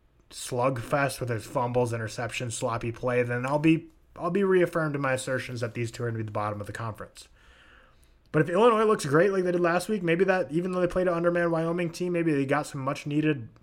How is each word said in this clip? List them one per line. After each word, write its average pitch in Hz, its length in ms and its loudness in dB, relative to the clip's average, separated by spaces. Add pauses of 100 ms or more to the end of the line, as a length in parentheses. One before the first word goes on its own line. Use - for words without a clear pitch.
(320)
slugfest 131 880 -2
with 120 100 -4
his 110 160 -4
fumbles, 123 480 0
interceptions, 117 600 -6
sloppy 117 380 -4
play, 123 300 0
then 123 240 -2
I'll 147 140 0
be, 160 300 4 (260)
I'll 175 160 -4
be 196 120 2
reaffirmed 170 520 2
in 139 60 -2
my 135 120 2
assertions 127 480 -4
that 113 140 -6
these 117 160 -4
two 120 120 -8
are 120 40 -2
gonna 113 100 -4
be 110 60 -4
the 107 80 -8
bottom 104 280 -2
of 101 60 -8
the 107 80 -12
conference. 107 540 -10 (1040)
But 156 100 2
if 160 80 2
Illinois 220 360 4
looks 214 200 2
great 160 260 4
like 190 120 0
they 180 80 0
did 175 100 2
last 175 260 2
week, 214 140 -2
maybe 180 240 2
that, 185 260 0
even 175 200 0
though 180 100 0
they 175 60 2
played 185 200 0
an 175 60 2
undermanned 170 380 2
Wyoming 165 400 0
team, 180 220 -4
maybe 165 180 2
they 139 160 2
got 143 180 0
some 139 160 -8
much-needed 143 680 -2 (140)